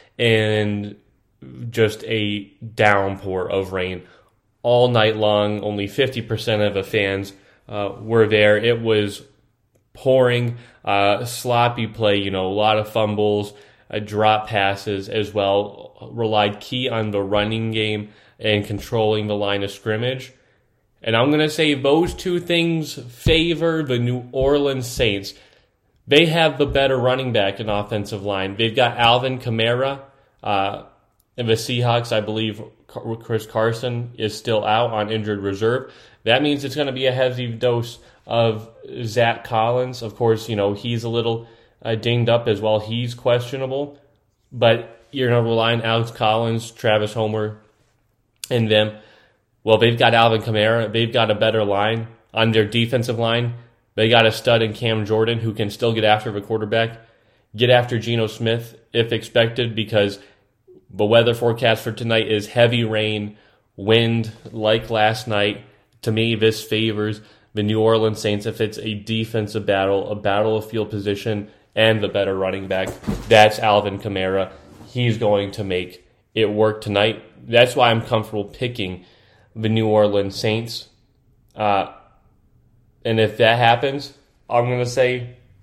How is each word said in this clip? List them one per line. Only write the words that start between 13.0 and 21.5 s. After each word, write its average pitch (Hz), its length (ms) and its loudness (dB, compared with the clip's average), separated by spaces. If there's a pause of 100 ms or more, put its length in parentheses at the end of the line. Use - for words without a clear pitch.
uh, 107 100 -6
drop 107 480 0
passes 98 600 -2
as 107 240 -4
well. 101 800 -2
Relied 107 480 0
key 127 280 -6
on 110 240 -4
the 101 100 0
running 107 480 -2
game 107 400 -4 (280)
and 104 280 0
controlling 107 600 -2
the 104 80 -2
line 101 260 -2
of 98 80 -6
scrimmage. 120 600 -6 (720)
And 113 140 0
I'm 131 140 4
gonna 151 180 2
say 151 260 2